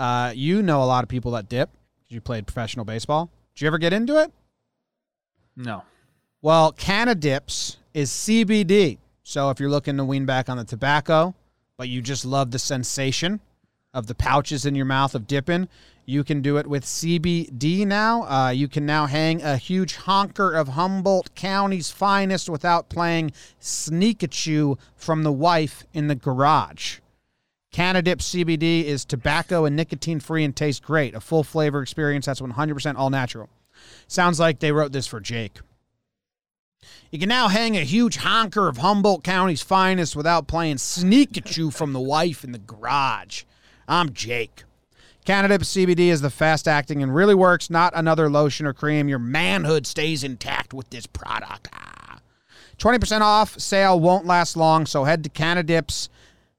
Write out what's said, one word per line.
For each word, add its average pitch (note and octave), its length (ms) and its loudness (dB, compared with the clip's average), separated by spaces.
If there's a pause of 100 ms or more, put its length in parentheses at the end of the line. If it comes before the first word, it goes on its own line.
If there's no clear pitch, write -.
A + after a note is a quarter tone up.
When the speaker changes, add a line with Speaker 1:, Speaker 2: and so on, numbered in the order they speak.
Speaker 1:
Uh, B2 340 -2
you D#3+ 280 0
know D3+ 200 2
a - 40 2
lot B2+ 180 2
of A2 40 -8
people B2 240 -6
that G#2+ 160 -6
dip B2+ 220 -2
'cause - 400 -20
you A#2 100 -14
played A2 280 -8
professional A#2 360 -8
baseball. D3 460 -4 (240)
Did - 80 -14
you D3 60 2
ever D#3+ 100 0
get E3+ 140 0
into A#3+ 280 2
it? D#4 120 0 (1200)
Speaker 2:
No. A#2 280 -10 (580)
Speaker 1:
Well, D#3+ 300 4
Canadips F#3 1040 -2 (180)
is C#3+ 160 -2
C A3+ 340 2
B G#3 200 2
D. F3 340 4 (240)
So C#3 280 -2
if C3 100 -4
you're C#3 100 -2
looking C#3+ 260 -2
to C#3 80 -2
wean C3+ 220 -2
back C3 220 0
on B2+ 80 -6
the A#2+ 80 -8
tobacco, D3+ 680 0 (420)
but B2+ 120 -8
you B2+ 140 -4
just B2+ 220 -6
love C3+ 260 -2
the B2+ 80 -4
sensation C3+ 840 -4 (540)
of B2 120 -6
the A#2 80 -8
pouches C3+ 520 0
in C#3+ 80 0
your C#3 100 0
mouth C3+ 300 0
of A2 120 -6
dipping, E3+ 400 -2 (380)
you C#3 180 -2
can C#3+ 180 -2
do C#3+ 160 0
it D3 100 -2
with C#3+ 200 -6
C E3+ 320 -2
B E3+ 280 -2
D D#3 380 -2
now. G#3+ 440 0
Uh, C3 220 2
you C3+ 180 0
can D3 180 -4
now D3+ 200 2
hang D#3+ 360 0
a C#3+ 140 -2
huge F#3 400 -4
honker G3 580 0
of D#3 140 0
Humboldt F#3 680 -2
County's F#3+ 560 -2
finest G3 580 0
without E3+ 400 0
playing E3 440 -2 (260)
sneak-a-chew D#3 1200 -2 (160)
from D#3 300 -2
the D3+ 80 2
wife D#3+ 600 0
in D3 140 -4
the D3 80 0
garage. C3 840 0 (720)
Canadip F3+ 520 0
C F3+ 220 -2
B E3 120 0
D E3 300 0
is C#3+ 180 -4
tobacco D#3 640 0
and C#3+ 100 0
nicotine-free D#3+ 680 -4
and C#3 120 -4
tastes D3+ 240 -2
great. D3 340 -2
A A2 60 -12
full D#3+ 240 0
flavor D3 380 -2
experience C#3+ 440 -4
that's C3+ 140 -4
one C3 120 -10
hundred D3+ 220 -2
percent C#3 220 -6
all C3+ 140 0
natural. B2+ 400 -6 (560)
Sounds F3 340 2
like E3 200 2
they D3+ 120 0
wrote D3 200 0
this C3+ 140 -6
for A2+ 140 -12
Jake. A2+ 380 -8 (1500)
You D#3 80 -10
can F#3 100 -2
now B3 200 4
hang A3 280 2
a D#3+ 80 0
huge G#3+ 320 2
honker G3+ 520 2
of B2 100 -6
Humboldt G3 460 2
County's F3+ 380 0
finest F#3 540 2
without D#3+ 300 0
playing D#3 320 -2
sneak-a-chew F3+ 920 2
from C#3+ 220 -4
the C3 80 -4
wife D3+ 440 0
in B2 80 -10
the A#2 60 -12
garage. A2 840 -4 (440)
I'm E3 240 0
Jake. A2+ 520 -8 (600)
Cannadip G3 380 4
C F#3+ 220 0
B F3+ 80 4
D F3 160 4
is D#3+ 100 2
the C#3 100 0
fast-acting D3+ 720 0
and C3 120 0
really G3 200 6
works, F3+ 360 4
not E3 260 2
another D#3+ 340 2
lotion D3 360 2
or C#3 60 -2
cream. D3+ 360 0
Your C#3 100 0
manhood D#3 680 0
stays D#3 380 -4
intact C3 480 -8
with C3+ 180 -14
this A#2+ 160 -14
product. - 640 -10
Ah. G1+ 460 -20 (600)
Twenty A#3 200 4
percent G#3+ 240 0
off G#3+ 360 4
sale G3 400 4
won't F3 280 4
last F3 300 2
long, D#3+ 300 4
so C#3+ 180 -2
head D#3 200 0
to D3+ 60 -10
canadips E3 800 -2 (500)